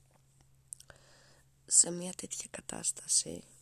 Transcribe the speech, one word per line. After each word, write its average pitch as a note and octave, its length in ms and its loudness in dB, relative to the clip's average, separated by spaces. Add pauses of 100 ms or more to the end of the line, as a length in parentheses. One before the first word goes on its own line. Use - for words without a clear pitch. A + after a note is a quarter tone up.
(1700)
σε - 260 6
μια F3 240 -8
τέτοια - 360 -10
κατάσταση, - 920 -2 (180)